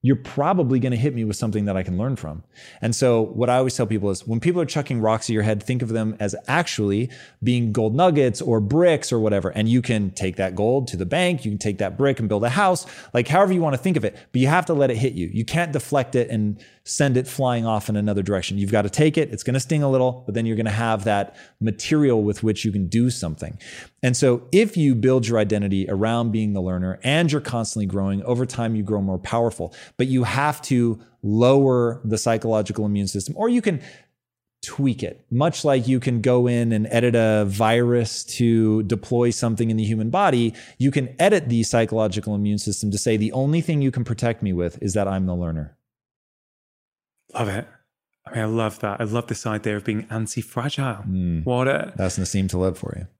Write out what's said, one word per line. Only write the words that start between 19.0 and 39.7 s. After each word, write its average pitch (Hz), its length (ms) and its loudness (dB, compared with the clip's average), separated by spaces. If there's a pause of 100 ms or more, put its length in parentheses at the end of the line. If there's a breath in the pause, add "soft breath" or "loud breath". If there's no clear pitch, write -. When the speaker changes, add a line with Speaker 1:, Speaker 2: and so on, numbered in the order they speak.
Speaker 1:
it, 156 140 0
it's - 140 -10
gonna 131 160 0
sting 147 240 0
a 139 40 2
little, 127 380 0
but 101 80 -6
then 113 120 0
you're 113 100 0
gonna 110 140 0
have 110 340 0
that 101 320 0 (240 loud breath)
material 113 640 2
with 104 180 -2
which 110 220 0
you 107 80 0
can 95 160 -2
do 120 200 2
something. 82 480 -6 (460 loud breath)
And 123 140 2
so 123 340 2
if 214 260 4
you 143 200 4
build 127 320 2
your 117 100 2
identity 101 500 0
around 113 440 0
being 107 220 0
the 95 60 -2
learner 92 440 -2
and 151 260 2
you're 147 100 0
constantly 113 460 -4
growing, 98 380 -2
over 123 200 0
time 113 300 -4
you 107 80 -2
grow 104 180 -2
more 95 180 -2
powerful, 113 540 -2 (240 loud breath)
but 147 120 0
you 131 160 2
have 135 380 0
to 117 360 0 (240 loud breath)
lower 123 800 4
the 107 160 -2
psychological 110 680 0
immune 101 220 0
system, 98 300 -6
or 226 120 0
you 240 140 2
can 170 180 -2 (840 loud breath)
tweak 135 400 -2
it. - 260 -10
Much 147 340 0
like 135 220 2
you 131 140 2
can 123 200 0
go 123 280 4
in 117 240 2
and 107 180 0
edit 117 240 2
a 110 320 4
virus 113 800 2
to 110 600 2
deploy 120 460 0
something 113 400 -2